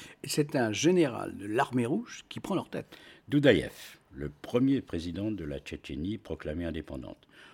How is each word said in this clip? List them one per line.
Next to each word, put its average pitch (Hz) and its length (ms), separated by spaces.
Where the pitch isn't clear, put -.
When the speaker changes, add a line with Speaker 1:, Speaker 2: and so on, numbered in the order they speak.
Speaker 1:
Et - 60
c'est 147 300
un 113 160
général 131 640
de 95 80
l'armée 123 400
rouge 196 420
qui - 140
prend 196 140
leur - 140
tête. - 280
Speaker 2:
Doudaïev, 135 420
le 71 180
premier 131 520
président 87 500
de 87 140
la 69 140
Tchétchénie 78 580
proclamée 82 480
indépendante. 76 600